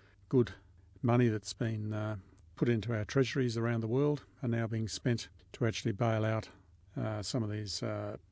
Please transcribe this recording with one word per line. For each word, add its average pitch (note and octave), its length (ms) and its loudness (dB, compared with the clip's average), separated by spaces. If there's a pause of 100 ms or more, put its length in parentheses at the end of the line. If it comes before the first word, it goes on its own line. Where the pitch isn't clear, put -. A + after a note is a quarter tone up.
(280)
good B2 240 4 (500)
money A#2+ 260 6
that's G#2+ 240 -2
been, G#2+ 400 -4
uh, G#2+ 240 -4 (400)
put B2+ 120 2
into A#2 260 2
our G#2 100 -2
treasuries B2 520 0
around A#2 240 0
the A2 80 -2
world C#3+ 360 2 (180)
are B2+ 60 -2
now A#2 180 0
being A2 200 -2
spent - 420 -2 (240)
to - 140 0
actually A2+ 260 0
bail A2+ 320 2
out, A2 240 -2 (500)
uh, A2 240 -2
some A#2 200 -2
of G#2+ 80 -2
these, G#2 320 -6
uh, G#2+ 340 -4 (160)